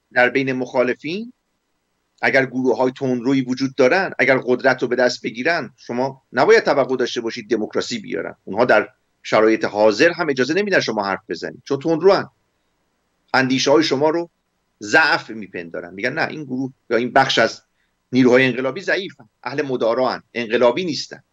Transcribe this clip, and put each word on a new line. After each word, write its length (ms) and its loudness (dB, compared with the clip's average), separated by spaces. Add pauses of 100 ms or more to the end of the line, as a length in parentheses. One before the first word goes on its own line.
(120)
در 160 4
بین 240 0
مخالفین 800 -2 (880)
اگر 240 2
گروه‌های 460 0
تندرویی 500 -2
وجود 320 -4
دارن، 440 2
اگر 200 4
قدرت 440 0
رو 60 -2
به 80 -2
دست 260 0
بگیرن، 540 -4
شما 460 -6 (100)
نباید 320 4
توقع 320 2
داشته 240 -2
باشید 300 -8
دموکراسی 480 -2
بیارن. 460 -8
اونها 200 0
در 240 4 (340)
شرایط 420 2
حاضر 480 2
هم 160 -4
اجازه 260 -2
نمیدن 260 0
شما 240 -4
حرف 240 -4
بزنید 360 -10
چون 140 -4
تندروان. 520 0 (1040)
اندیشه‌های 480 2
شما 260 0
رو 220 -4 (520)
ضعف 480 0
میپندارن، 640 -12
میگن: 180 -6
«نه، 160 -4
این 160 -12
گروه 280 -8 (180)
یا 60 0
این 160 -2
بخش 260 2
از 240 0 (500)
نیروهای 320 4
انقلابی 360 -4
ضعیفن، 480 -6 (140)
اهل 200 -6
مداراان، 600 -2 (120)
انقلابی 500 0
نیستن.» 380 -8 (100)